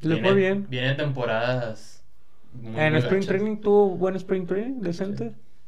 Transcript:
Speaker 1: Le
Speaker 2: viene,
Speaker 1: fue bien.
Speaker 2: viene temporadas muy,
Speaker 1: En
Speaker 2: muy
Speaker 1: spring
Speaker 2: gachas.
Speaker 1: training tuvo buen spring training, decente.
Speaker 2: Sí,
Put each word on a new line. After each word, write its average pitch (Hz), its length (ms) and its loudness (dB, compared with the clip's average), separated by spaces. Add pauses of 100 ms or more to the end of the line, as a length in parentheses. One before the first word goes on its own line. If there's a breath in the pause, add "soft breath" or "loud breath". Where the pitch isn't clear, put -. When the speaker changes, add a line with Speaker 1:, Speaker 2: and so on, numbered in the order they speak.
Speaker 1:
Le 160 140 2
Speaker 2:
viene, - 140 2
Speaker 1:
fue 196 80 6
bien. 196 340 2
Speaker 2:
viene 127 240 0
temporadas 120 1080 -2 (520)
muy, 123 260 -6
Speaker 1:
En 156 140 4
Speaker 2:
muy 156 80 4
Speaker 1:
spring 190 180 2
Speaker 2:
gachas. 190 60 -2 (100)
Speaker 1:
training 214 240 0
tuvo 202 360 6
buen 190 200 0
spring 185 300 -2
training, 226 340 -4
decente. 196 500 -4
Speaker 2:
Sí, - 40 -12 (340)